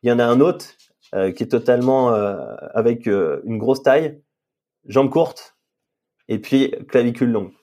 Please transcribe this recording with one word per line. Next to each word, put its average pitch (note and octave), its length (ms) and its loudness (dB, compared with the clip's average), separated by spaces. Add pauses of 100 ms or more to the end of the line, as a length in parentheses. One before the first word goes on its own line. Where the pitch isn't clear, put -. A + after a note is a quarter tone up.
Il A#2+ 60 0
y A#2+ 40 2
en A#2+ 60 2
a A#2+ 60 2
un A#2+ 160 4
autre, E3 240 2 (500)
euh, F#2+ 180 0
qui - 100 -8
est - 60 -6
totalement, B2 640 2
euh, G#2 220 -2 (380)
avec, A#2 320 0
euh, F#2 380 0
une A2+ 140 -6
grosse - 240 -2
taille, D3 380 2 (680)
jambes C3 240 2
courtes - 460 -2 (720)
et A2 100 -4
puis C3+ 320 0 (180)
clavicule A#2+ 420 0
longue. G2 220 -4 (100)